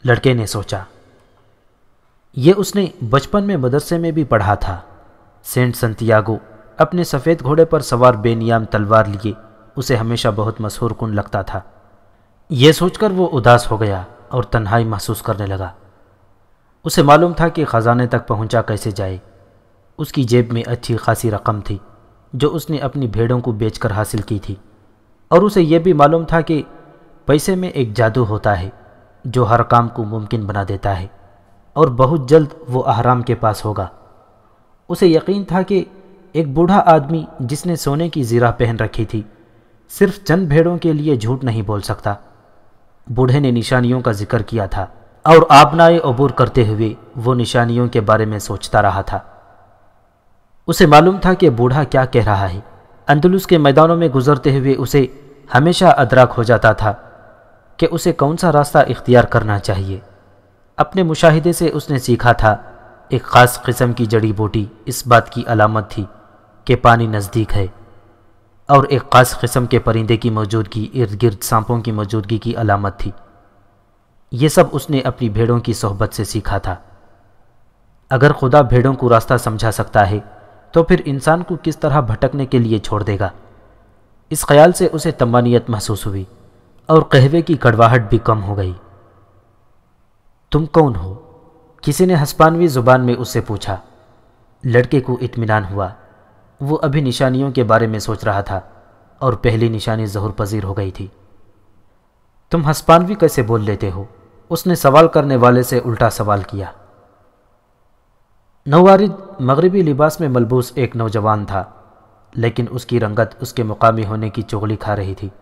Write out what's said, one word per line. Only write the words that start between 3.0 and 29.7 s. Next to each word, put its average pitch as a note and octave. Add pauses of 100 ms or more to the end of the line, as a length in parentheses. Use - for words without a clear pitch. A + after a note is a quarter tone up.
बचपन C#3
में G3+
मदरसे C#3+
में E3
भी D#3
पढ़ा G#2
था। F#2 (600)
सेंट B2
संतियागो A2 (400)
अपने E3+
सफ़ेद D#3
घोड़े D3+
पर D#3+
सवार B2
बेनियाम A2+
तलवार G#2+
लिए G2+ (400)
उसे C3+
हमेशा A2+
बहुत G#2+
मसहूर A2
कुन A2
लगता G2+
था। - (880)
ये C#3+
सोचकर F3+
वो F#3
उदास A#2+
हो A2
गया G2 (260)
और B2
तन्हाई A2+
महसूस A2
करने G#2
लगा। F#2+ (1120)
उसे D#3+
मालूम D#3
था E3+
कि E3
ख़जाने A#2+
तक A#2+
पहुंचा A2
कैसे G#2+
जाए। F#2+ (760)
उसकी D3
जेब A#2+
में A#2
अच्छी A#2
खासी A2+
रकम G#2
थी, G2 (540)
जो C#3
उसने D#3
अपनी C#3
भेड़ों A#2
को B2
बेचकर G#2+
हासिल G#2+
की G#2
थी, G2 (720)
और F3
उसे G#3
ये E3
भी F3
मालूम D#3
था E3
कि D#3 (640)
पैसे D#3
में F#3
एक A#2+
जादू A2+
होता G#2
है, F#2 (540)
जो B2
हर A#2
काम A#2+